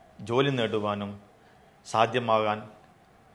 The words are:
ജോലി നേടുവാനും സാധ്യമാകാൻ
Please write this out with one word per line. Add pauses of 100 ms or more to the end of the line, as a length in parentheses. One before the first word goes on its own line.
(300)
ജോലി
നേടുവാനും (840)
സാധ്യമാകാൻ (760)